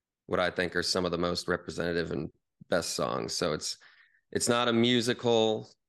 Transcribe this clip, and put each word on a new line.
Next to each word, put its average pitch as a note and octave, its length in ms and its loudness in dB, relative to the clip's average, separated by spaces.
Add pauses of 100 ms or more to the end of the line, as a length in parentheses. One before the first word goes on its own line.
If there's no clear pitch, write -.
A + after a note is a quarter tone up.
(260)
what F#2 140 0
I F2 100 2
think F2+ 240 -2
are F2 80 0
some F#2 220 0
of E2+ 60 0
the E2+ 80 -2
most F2 300 -2
representative E2+ 640 -2
and D#2+ 200 -6 (400)
best F2 240 0
songs. A#1+ 400 -2
So D2+ 180 0
it's, - 240 -6 (560)
it's - 160 -2
not A#2+ 200 2
a A#2 40 2
musical A#2 1000 2 (180)